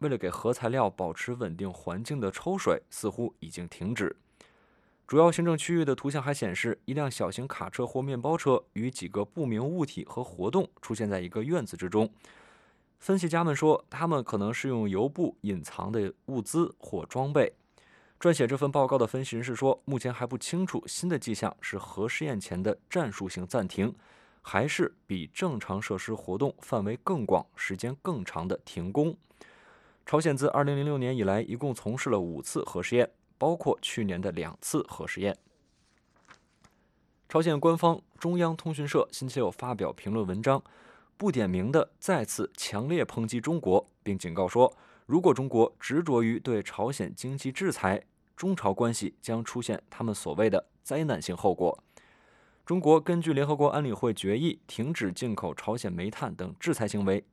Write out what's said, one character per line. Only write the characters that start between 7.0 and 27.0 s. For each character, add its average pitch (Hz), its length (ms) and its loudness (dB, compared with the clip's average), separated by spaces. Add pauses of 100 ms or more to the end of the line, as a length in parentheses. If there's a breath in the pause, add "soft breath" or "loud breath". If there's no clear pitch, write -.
小 95 200 -2
型 120 160 -8
卡 - 220 -8
车 - 180 -4
或 131 140 -2
面 131 200 -2
包 143 140 0
车 135 280 4 (100)
与 117 180 -2
几 - 180 -8
个 101 160 -2
不 156 200 -6
明 113 180 0
物 160 220 0
体 - 220 -8
和 - 180 -6
活 90 260 -4
动 180 160 2 (140)
出 - 140 -6
现 107 140 -2
在 98 120 0
一 90 80 -8
个 107 140 -4
院 147 240 -2
子 85 100 -12
之 90 120 -6
中。 107 220 2 (880 soft breath)
分 196 200 2
析 175 100 0
家 170 160 2
们 156 100 4
说， 156 360 4
他 147 160 -4
们 151 180 2
可 110 140 -2
能 101 160 0
是 - 140 -4
用 113 200 0
油 98 180 2
布 165 360 -2
隐 - 200 -2
藏 90 300 -8
的 104 220 -2 (120)
物 131 140 -4
资 - 380 0
或 85 260 -8
装 131 260 -4
备。 143 220 4 (680 soft breath)
撰 170 140 6
写 143 140 4
这 131 100 2
份 143 140 2
报 139 160 4
告 135 100 4
的 123 100 4
分 131 160 -2
析 123 140 -6
人 117 80 -4
士 123 100 -4
说， 135 300 4
目 135 140 -2
前 123 160 -4
还 123 100 -6
不 120 140 -4
清 175 260 -2
楚 156 220 -4
新 - 240 -4
的 160 80 0
迹 113 160 -4
象 104 260 -2
是 - 160 -8
核 98 320 -4
试 - 160 -4
验 127 160 -2
前 175 220 -4
的 104 160 0 (100)
战 147 240 0
术 98 160 -6
性 90 180 -8
暂 104 220 0
停， 104 260 0 (460 soft breath)
还 104 260 0
是 - 280 0 (120)
比 87 280 -6
正 151 260 -2
常 98 220 -4
设 98 160 -4
施 113 160 -6
活 101 240 -6
动 139 220 0
范 113 240 -2
围 107 200 -2